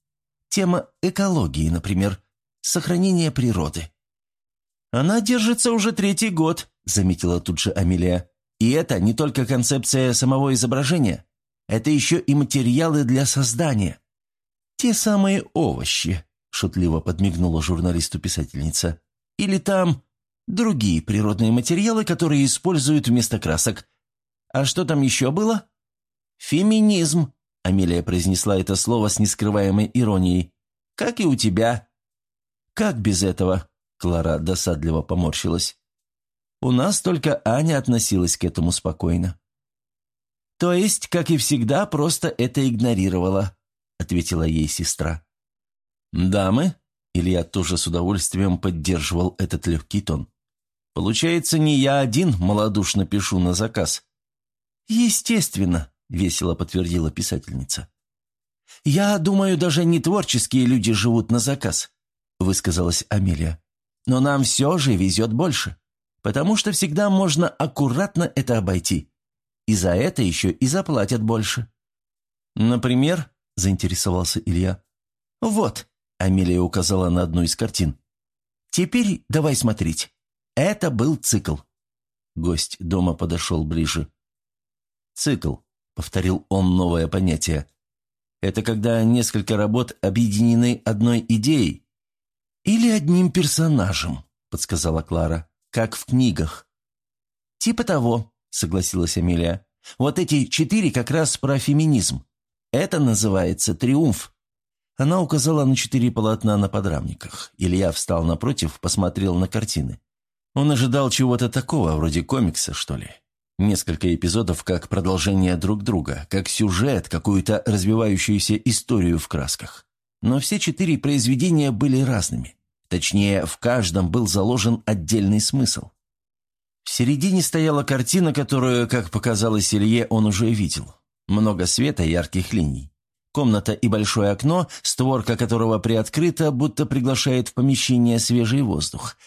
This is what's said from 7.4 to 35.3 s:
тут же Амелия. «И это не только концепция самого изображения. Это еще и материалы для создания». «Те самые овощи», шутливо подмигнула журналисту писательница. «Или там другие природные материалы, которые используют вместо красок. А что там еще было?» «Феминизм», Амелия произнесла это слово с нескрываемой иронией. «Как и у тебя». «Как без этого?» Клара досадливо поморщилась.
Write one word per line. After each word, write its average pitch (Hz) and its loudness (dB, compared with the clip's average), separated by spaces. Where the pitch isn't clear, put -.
тут 87 -4
же - -2
Амелия. 90 0
«И 113 4
это 139 0
не 107 2
только 139 -2
концепция 131 0
самого 135 2
изображения. 127 0
Это 110 -2
еще 151 2
и 139 0
материалы 143 2
для 131 2
создания». 123 -2
«Те 240 0
самые 196 2
овощи», 82 -2
шутливо 85 0
подмигнула 85 0
журналисту 85 -2
писательница. 78 -4
«Или 196 0
там 180 0
другие 151 0
природные 107 0
материалы, 202 0
которые 151 2
используют 147 0
вместо 117 0
красок. 82 -4
А 135 0
что 147 -2
там 143 2
еще 135 2
было?» 214 0
«Феминизм», 180 2
Амелия 92 2
произнесла 90 0
это 95 0
слово 110 0
с - -4
нескрываемой 104 2
иронией. 92 2
«Как 233 -4
и 214 2
у 143 4
тебя». 110 0
«Как 202 -2
без 95 2
этого?» 92 0
Клара 82 0
досадливо 80 -2
поморщилась. 85 -2